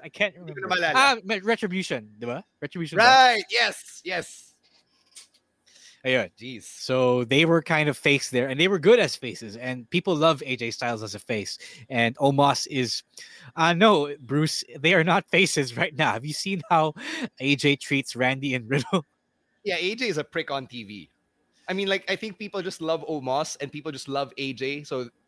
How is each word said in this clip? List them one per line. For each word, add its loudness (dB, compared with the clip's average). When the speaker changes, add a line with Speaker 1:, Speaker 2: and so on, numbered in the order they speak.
Speaker 1:
I -18
can't -4
Speaker 2:
Hindi -16
ko -14
Speaker 1:
remember. -2
Speaker 2:
na 2
maalala. 0
Speaker 1:
Ah, 6
may-, -2
Retribution, -2
di -10
ba? -6
Retribution -6
ba? 6
Speaker 2:
Right, 8
yes, -4
yes. -10
Speaker 1:
Ayun. 0
Speaker 2:
Jeez. -14
Speaker 1:
So 0
they 6
were 4
kind 0
of -2
face 2
there, 0
and -4
they 4
were 0
good 8
as 0
faces, -10
and -8
people 0
love 4
A -4
J -6
Styles -6
as -10
a -12
face, -6
and 0
Omos 2
is... -4
Uh, 2
no, 4
Bruce, -2
they 4
are 4
not 2
faces 2
right -2
now. 2
Have -6
you -6
seen -4
how 4
A 2
J 4
treats -4
Randy 0
and -8
Riddle? -2
<laughs> -20
Speaker 2:
Yeah, -4
A -2
J -2
is -2
a -2
prick -8
on -4
T -14
V. -16
I -4
mean, -2
like, 0
I 0
think -10
people -8
just -10
love -2
Omos, -4
and -8
people -10
just -14
love -4
A -6
J, -6
so -8